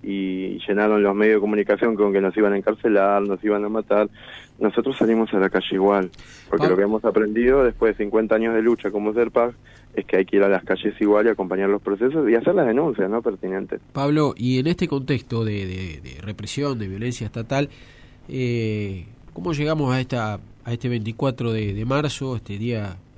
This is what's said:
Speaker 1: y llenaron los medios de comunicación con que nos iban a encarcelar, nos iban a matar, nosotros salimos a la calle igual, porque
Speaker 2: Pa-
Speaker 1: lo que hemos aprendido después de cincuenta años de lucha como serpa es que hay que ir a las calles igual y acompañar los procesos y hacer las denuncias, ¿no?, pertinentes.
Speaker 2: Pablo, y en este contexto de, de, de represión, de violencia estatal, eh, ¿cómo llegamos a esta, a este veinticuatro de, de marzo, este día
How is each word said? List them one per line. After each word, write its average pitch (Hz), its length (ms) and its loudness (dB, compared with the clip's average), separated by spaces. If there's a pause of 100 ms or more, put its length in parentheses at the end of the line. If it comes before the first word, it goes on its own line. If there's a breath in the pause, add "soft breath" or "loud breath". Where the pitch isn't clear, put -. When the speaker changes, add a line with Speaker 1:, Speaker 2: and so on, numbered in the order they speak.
Speaker 1:
y 95 640 -4
llenaron 104 340 2
los 98 140 2
medios 107 220 4
de 101 40 4
comunicación 104 540 2
con 101 180 4
que 98 80 4
nos 95 160 0
iban 104 180 4
a - 20 2
encarcelar, 101 680 2
nos 101 220 -4
iban 104 200 0
a 104 40 -4
matar, 104 400 0 (500 loud breath)
nosotros 117 380 0
salimos 113 360 2
a 101 60 0
la 95 100 4
calle 95 220 -2
igual, 95 400 2 (400 loud breath)
porque 92 140 0
Speaker 2:
Pa- 92 60 4
Speaker 1:
lo 92 60 4
que 98 60 2
hemos 107 220 0
aprendido 113 580 4
después 113 340 2
de 110 60 -4
cincuenta 110 320 2
años 113 200 2
de 110 80 2
lucha 113 280 2
como 104 240 -2
serpa 120 380 2 (420 soft breath)
es 101 120 -4
que - 100 0
hay 95 80 4
que 101 120 0
ir 101 60 6
a 98 60 4
las 95 160 0
calles 95 360 -4
igual 104 260 4
y - 20 4
acompañar 98 420 0
los 101 100 0
procesos 123 480 0
y 110 60 6
hacer 147 200 2
las 165 120 2
denuncias, 117 420 0
¿no?, 113 140 -2
pertinentes. 95 580 -6 (120)
Speaker 2:
Pablo, 143 440 0
y 127 220 0
en 135 80 0
este 175 220 -2
contexto 135 560 -4
de, 101 220 -4
de, 92 360 -10
de 67 180 -16
represión, 110 580 -6
de 101 100 -6
violencia 113 380 -6
estatal, 135 420 -4 (600 loud breath)
eh, 110 760 -4 (260)
¿cómo 175 200 -6
llegamos 147 420 0
a 131 60 0
esta, 110 400 -4 (240)
a 117 80 -6
este 120 160 -6
veinticuatro 117 640 -4
de, 107 200 -2
de 104 120 -6
marzo, 135 520 -2
este 101 220 -10
día 107 380 -6 (220)